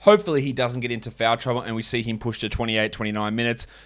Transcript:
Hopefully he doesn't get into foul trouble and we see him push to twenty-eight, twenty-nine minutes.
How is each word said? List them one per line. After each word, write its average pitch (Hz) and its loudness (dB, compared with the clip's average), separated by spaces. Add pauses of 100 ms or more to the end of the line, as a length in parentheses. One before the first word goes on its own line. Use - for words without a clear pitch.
Hopefully 202 6
he 139 -2
doesn't 123 -2
get 120 -4
into 117 -6
foul 113 2
trouble 123 -2
and 113 -6
we 113 -4
see 117 -2
him 113 -4
push 113 -6
to 107 -4
twenty-eight, 110 0
twenty-nine 107 -2
minutes. 117 -2 (200)